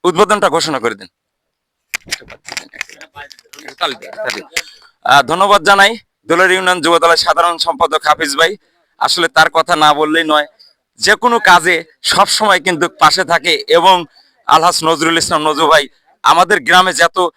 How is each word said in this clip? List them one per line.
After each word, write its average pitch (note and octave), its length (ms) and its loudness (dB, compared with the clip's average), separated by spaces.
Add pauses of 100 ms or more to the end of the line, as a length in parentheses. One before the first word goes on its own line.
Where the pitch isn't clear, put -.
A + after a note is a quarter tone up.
উদ্বোধনটা F#3+ 440 0
ঘোষণা D3+ 300 -4
করে A2+ 160 -4
দিন। G2 120 -20 (4000)
আহ, C#3 180 2
ধন্যবাদ F#3+ 400 0
জানাই G3+ 340 2 (300)
দোলার F3+ 240 2
ইউনিয়ন F#3 300 0
যুব E3 180 2
দলের E3 180 2
সাধারণ E3+ 420 0
সম্পাদক D#3 480 -2
হাফিজ D3 300 -2
ভাই। E3 200 0 (420)
আসলে E3 300 -2
তার D#3+ 220 2
কথা E3 260 0
না D3+ 180 2
বললেই D#3 300 0
নয়, D3+ 220 0 (500)
যে G3+ 180 0
কোনো A#3 260 -2
কাজে F3 440 2 (180)
সব F#3 240 0
সময় G3+ 340 0
কিন্তু E3+ 280 -2
পাশে E3 360 0
থাকে। E3+ 440 -2
এবং F3 360 4 (420)
আলহাজ E3 380 0
নজরুল D#3+ 340 0
ইসলাম D#3+ 240 -2
নজু D#3 240 0
ভাই, D3 220 2 (340)
আমাদের F3 380 2
গ্রামে F3+ 320 2
যত E3 260 -2 (180)